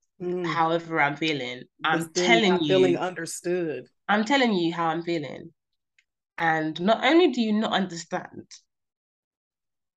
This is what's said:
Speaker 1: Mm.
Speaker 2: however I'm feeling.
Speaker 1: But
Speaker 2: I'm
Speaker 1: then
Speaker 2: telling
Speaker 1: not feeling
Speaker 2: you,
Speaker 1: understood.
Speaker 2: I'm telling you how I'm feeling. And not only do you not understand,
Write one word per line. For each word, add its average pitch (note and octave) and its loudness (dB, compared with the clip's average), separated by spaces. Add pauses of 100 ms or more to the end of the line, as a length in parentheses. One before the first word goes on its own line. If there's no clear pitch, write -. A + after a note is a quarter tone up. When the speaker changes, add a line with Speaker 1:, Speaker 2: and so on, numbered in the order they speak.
(200)
Speaker 1:
Mm. F3+ -6
Speaker 2:
however E3 0
I'm C#3+ 0
feeling. B2+ -4 (180)
Speaker 1:
But - -2
Speaker 2:
I'm D#3+ -2
Speaker 1:
then F3+ 0
Speaker 2:
telling A3 6
Speaker 1:
not F3+ 2
feeling F#3 4
Speaker 2:
you, D#3 0
Speaker 1:
understood. E3 -6 (220)
Speaker 2:
I'm G#3 2
telling B3+ 2
you E3 0
how E3+ -2
I'm E3 -2
feeling. E3 -6 (880)
And D#3+ 0
not F#3 2
only D#4+ 6
do B3 -2
you A3 0
not G#3+ 0
understand, F3 -6 (1500)